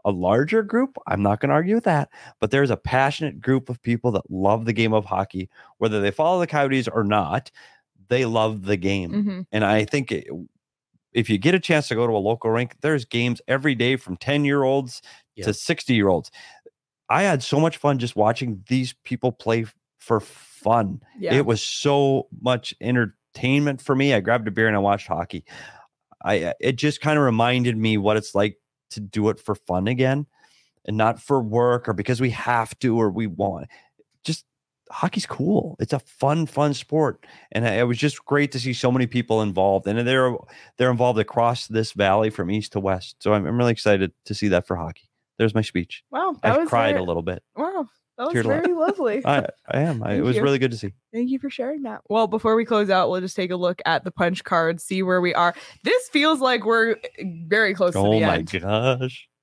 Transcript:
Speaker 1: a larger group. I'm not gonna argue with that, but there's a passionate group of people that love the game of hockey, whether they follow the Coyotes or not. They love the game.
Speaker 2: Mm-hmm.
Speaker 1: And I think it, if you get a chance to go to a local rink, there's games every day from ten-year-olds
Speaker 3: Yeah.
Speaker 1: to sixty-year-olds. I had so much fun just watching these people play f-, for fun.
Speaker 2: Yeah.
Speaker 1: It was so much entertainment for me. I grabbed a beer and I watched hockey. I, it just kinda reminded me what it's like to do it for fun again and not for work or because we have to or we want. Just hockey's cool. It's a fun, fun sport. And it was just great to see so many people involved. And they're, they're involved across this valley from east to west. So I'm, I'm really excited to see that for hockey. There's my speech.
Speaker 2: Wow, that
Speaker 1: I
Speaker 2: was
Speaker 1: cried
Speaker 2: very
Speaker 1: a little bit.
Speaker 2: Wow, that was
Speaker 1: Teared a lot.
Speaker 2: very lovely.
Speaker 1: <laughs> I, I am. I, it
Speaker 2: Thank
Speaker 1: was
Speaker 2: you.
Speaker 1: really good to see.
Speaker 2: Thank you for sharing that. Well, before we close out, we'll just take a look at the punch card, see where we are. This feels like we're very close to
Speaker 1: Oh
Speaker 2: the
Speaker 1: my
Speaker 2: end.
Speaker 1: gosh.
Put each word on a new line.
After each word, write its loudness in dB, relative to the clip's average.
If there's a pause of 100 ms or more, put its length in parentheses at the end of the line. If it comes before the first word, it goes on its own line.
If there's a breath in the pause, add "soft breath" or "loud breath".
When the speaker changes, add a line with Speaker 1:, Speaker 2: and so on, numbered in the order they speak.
Speaker 1:
a 0
larger 2
group. -2 (100)
I'm -2
not 2
gonna 0
argue 2
with 0
that, 0 (320 loud breath)
but 0
there's 2
a 2
passionate -2
group 0
of -10
people 0
that -4
love 2
the 0
game 2
of 2
hockey, -4 (260 loud breath)
whether 0
they 2
follow 2
the 0
Coyotes 0
or 0
not. 0 (580 loud breath)
They 2
love 0
the 0
game. -2
Speaker 2:
Mm-hmm. -4 (120)
Speaker 1:
And 0
I 2
think -4
it, -6 (840)
if 0
you 2
get 2
a 0
chance 0
to -4
go 2
to 0
a 0
local -2
rink, -2
there's 0
games -2
every 0
day 0
from -10
ten-year-olds -2 (340 loud breath)
Speaker 3:
Yeah. -10
Speaker 1:
to 0
sixty-year-olds. 0 (800 loud breath)
I 2
had 0
so 0
much 2
fun 0
just -4
watching 0
these 0 (100)
people -2
play 0
f-, -10 (240)
for 0
fun. -2 (180)
Speaker 2:
Yeah. 0
Speaker 1:
It 4
was 0
so 0 (160)
much -2
entertainment -2
for -2
me. 2
I 2
grabbed 0
a -2
beer 2
and 2
I 0
watched 0
hockey. -6 (800 loud breath)
I, -2
it 0
just -2
kinda 2
reminded 2
me 2
what 2
it's -4
like 0 (320)
to -10
do -2
it 0
for -6
fun -2
again 0 (600 soft breath)
and -4
not 2
for 0
work 0
or -2
because -2
we 2
have -2
to 2
or 2
we -4
want. -6 (560 soft breath)
Just -6 (460)
hockey's -4
cool. -2
It's -4
a -2
fun, -2
fun 0
sport. -2 (280 loud breath)
And -2
it 2
was -2
just -2
great 0
to -6
see -4
so 0
many 2
people 0
involved. 0
And 0
they're, 2 (440 loud breath)
they're 4
involved 2
across 0
this -2
valley 2
from -6
east -4
to -4
west. -4
So 2
I'm, 2
I'm -2
really 2
excited 2 (120)
to -8
see -2
that 2
for -4
hockey. -12 (280)
There's 0
my 2
speech. -6
Speaker 2:
Wow, -2
that 2
Speaker 1:
I 4
Speaker 2:
was 0
Speaker 1:
cried 2
Speaker 2:
very 0
Speaker 1:
a -4
little -2
bit. -6 (140)
Speaker 2:
Wow, -4 (300)
that -8
was -4
Speaker 1:
Teared 0
a 0
lot. 0
Speaker 2:
very 0
lovely. -2
Speaker 1:
<laughs> -6
I, 0 (240)
I 0
am. -2
I, -4
it 0
Speaker 2:
Thank 0
Speaker 1:
was 2
Speaker 2:
you. 0
Speaker 1:
really 2
good 0
to -6
see. -8 (180)
Speaker 2:
Thank -2
you -2
for -8
sharing -6
that. -10
Well, 2
before 0
we 2
close 2
out, 4
we'll -2
just -8
take -2
a -2
look -2
at 0
the -6
punch -2
card, 0
see -4
where 2
we 0
are. 2 (300 loud breath)
This 0
feels 2
like 2
we're 2 (520)
very 2
close 2
to 0
Speaker 1:
Oh 4
Speaker 2:
the 4
Speaker 1:
my 2
Speaker 2:
end. -6
Speaker 1:
gosh. -2 (140)